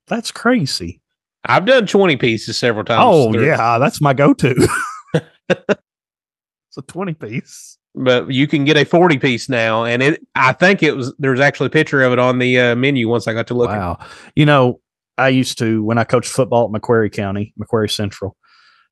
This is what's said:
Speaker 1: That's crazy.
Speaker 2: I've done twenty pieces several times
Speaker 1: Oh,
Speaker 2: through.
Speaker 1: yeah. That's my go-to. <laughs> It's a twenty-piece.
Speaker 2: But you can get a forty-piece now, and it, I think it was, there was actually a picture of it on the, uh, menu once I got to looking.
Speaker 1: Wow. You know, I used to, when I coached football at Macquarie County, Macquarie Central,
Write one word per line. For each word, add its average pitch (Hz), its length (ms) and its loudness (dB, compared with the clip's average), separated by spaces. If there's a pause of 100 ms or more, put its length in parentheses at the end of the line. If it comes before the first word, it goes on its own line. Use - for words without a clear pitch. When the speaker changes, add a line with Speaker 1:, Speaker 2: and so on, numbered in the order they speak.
Speaker 1:
That's 226 240 -8
crazy. 170 680 -4 (440)
Speaker 2:
I've 147 220 0
done 247 200 4
twenty 185 300 2
pieces 117 400 -4
several 110 280 -2
times 120 200 2
Speaker 1:
Oh, 156 280 4
Speaker 2:
through. 117 140 0
Speaker 1:
yeah. 117 320 2
That's 143 220 -2
my 143 140 2
go-to. 143 400 2 (600)
<laughs> 165 60 0 (300)
It's - 1300 -10
a 139 40 -12
twenty-piece. - 960 -12 (160)
Speaker 2:
But 123 360 0
you 135 160 0
can 147 180 -2
get 156 140 4
a 175 60 4
forty-piece 147 640 2
now, 113 340 0
and 120 180 -2
it, 151 320 -2
I 131 200 2
think 190 280 2
it 139 140 0
was, 131 220 -6
there 139 140 -2
was 123 80 0
actually 139 260 0
a 120 40 -4
picture 147 320 0
of 127 120 2
it 123 40 0
on 123 200 2
the, 127 200 2
uh, 120 160 2
menu 127 340 0
once 117 200 -2
I 110 60 -2
got 113 140 -6
to 123 60 -4
looking. 120 220 -2
Speaker 1:
Wow. 90 220 -6 (360)
You 151 120 4
know, 131 340 2 (380)
I 131 100 2
used 131 300 0
to, 113 260 0
when 113 140 -2
I 113 60 2
coached - 260 -2
football 120 340 0
at 98 60 -4
Macquarie 107 400 0
County, 101 480 -6
Macquarie 107 320 -2
Central, 98 440 -8 (580)